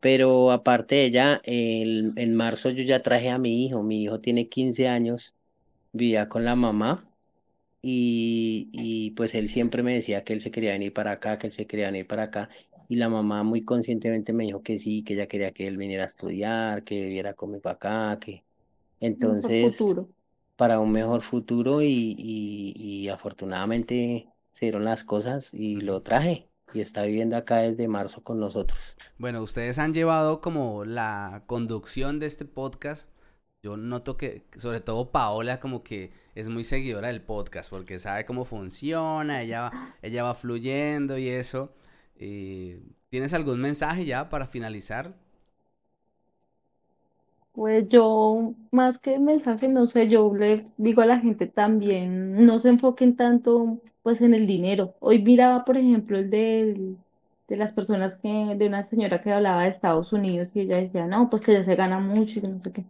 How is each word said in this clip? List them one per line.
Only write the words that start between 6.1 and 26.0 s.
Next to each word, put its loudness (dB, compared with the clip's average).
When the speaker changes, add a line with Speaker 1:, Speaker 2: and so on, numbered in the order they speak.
Speaker 1:
con -4
la 0
mamá, 0
y, -2
y, -6
pues, -4
él -2
siempre -2
me -2
decía -4
que -8
él -4
se -10
quería -4
venir -6
para -4
acá, -6
que -10
él -10
se -10
quería -6
venir -6
para -6
acá, -8
y -2
la 0
mamá -2
muy -2
conscientemente -2
me -2
dijo -6
que -6
sí, -4
que -6
ella -4
quería -6
que -8
él -8
viniera -6
a -8
estudiar, -6
que -6
viviera -8
conmigo -10
acá, -4
que -18
Speaker 2:
Mejor 0
Speaker 1:
entonces, 2
Speaker 2:
futuro. 2
Speaker 1:
para 2
un 2
mejor 0
futuro, -2
y, 0
y, -8
y -6
afortunadamente -6
se -6
dieron -2
las -4
cosas -6
y -6
lo -6